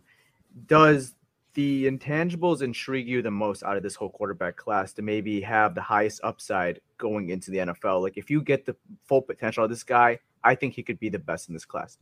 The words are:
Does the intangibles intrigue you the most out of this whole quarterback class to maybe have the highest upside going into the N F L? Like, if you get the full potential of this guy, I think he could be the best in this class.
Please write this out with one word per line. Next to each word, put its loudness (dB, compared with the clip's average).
Does 6
the 0
intangibles 0
intrigue -4
you 0
the -2
most -2
out -2
of -4
this -8
whole -8
quarterback -4
class -2
to -10
maybe -2
have 2
the -4
highest 0
upside -2
going -4
into -8
the -2
N -2
F -10
L? 2
Like, -4
if -8
you 2
get -2
the -6
full 4
potential -2
of 0
this -8
guy, 4
I 6
think -4
he -12
could -8
be -4
the -4
best -6
in -12
this -12
class. -10